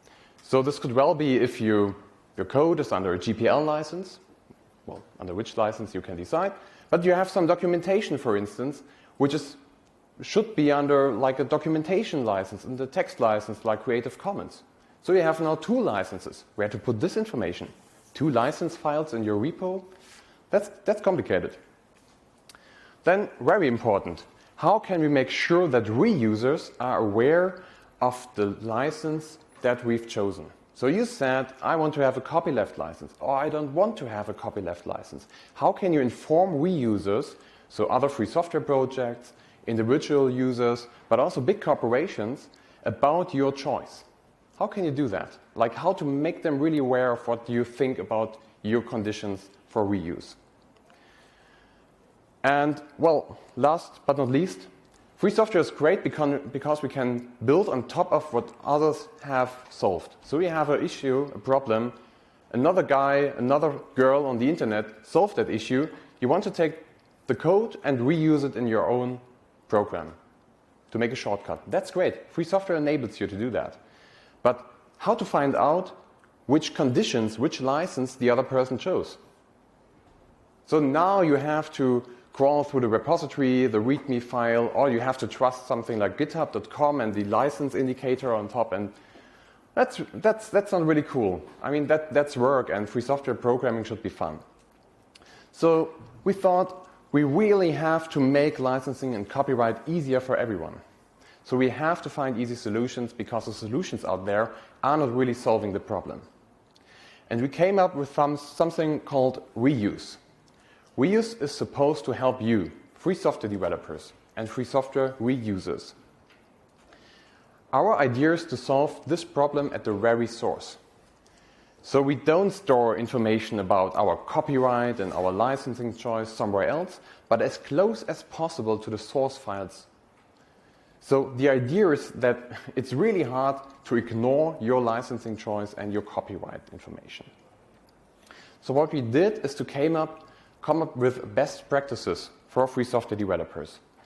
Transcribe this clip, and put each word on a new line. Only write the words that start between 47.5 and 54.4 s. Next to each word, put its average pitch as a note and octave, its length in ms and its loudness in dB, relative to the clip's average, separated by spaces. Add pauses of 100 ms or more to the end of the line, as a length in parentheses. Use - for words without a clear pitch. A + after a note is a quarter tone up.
think C3 360 -2
about A2 400 -4 (240)
your A2 180 2
conditions G#2 680 -6 (180)
for G#2+ 160 0
reuse? F#2 500 -4 (2000)
And, C#3+ 380 2 (160)
well, D3 420 2 (180)
last D3 500 0
but C#3 100 2
not C3 140 0
least, D#3+ 360 0 (500)